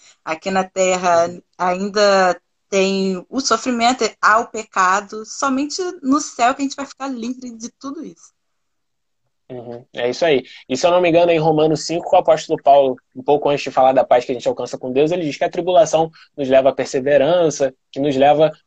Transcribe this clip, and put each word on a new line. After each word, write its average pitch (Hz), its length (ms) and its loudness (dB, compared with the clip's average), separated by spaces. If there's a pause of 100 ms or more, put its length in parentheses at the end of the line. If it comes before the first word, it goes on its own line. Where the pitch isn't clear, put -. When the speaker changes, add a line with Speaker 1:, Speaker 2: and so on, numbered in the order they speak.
(240)
Speaker 1:
aqui - 260 -8
na 190 140 -2
terra 185 640 0
Speaker 2:
Uhum. 175 140 -12 (160)
Speaker 1:
ainda 190 840 0 (280)
tem 190 600 -2
o 254 100 -6
sofrimento, 240 640 -2 (180)
há 208 180 4
o 233 80 -6
pecado. 208 800 -4
Somente 277 560 -4 (220)
no 277 160 0
céu 262 340 -2
que 262 80 -10
a 277 40 -4
gente 269 100 -6
vai 277 100 -12
ficar 269 220 -12
livre 254 440 -10
de 226 180 -16 (100)
tudo 277 240 -14
isso. - 320 -20 (1120)
Speaker 2:
Uhum, 120 360 -16 (100)
é 123 140 -4
isso 123 160 -2
aí. 147 180 2 (240)
E 131 80 -4
se 131 100 -2
eu 170 60 2
não 180 80 4
me 180 80 2
engano, 170 240 4
em 170 80 2
Romanos 156 460 0
cinco, 170 280 -6
o 185 60 6
apóstolo 156 420 0
Paulo, 139 360 4 (180)
um 131 80 -14
pouco 143 240 0
antes 143 160 -2
de 135 80 -10
falar 131 220 2
da 127 100 4
paz 123 220 2
que - 80 -6
a - 20 -8
gente 117 100 -8
alcança 127 320 -6
com 127 140 -8
Deus, 143 180 2
ele 180 140 -2
diz 143 140 -6
que - 80 -4
a 170 40 -2
tribulação 165 600 0 (240)
nos 139 140 -4
leva 131 180 4
à 131 60 2
perseverança, 143 1000 0 (160)
que - 80 -18
nos 139 200 0
leva, 147 340 4 (160)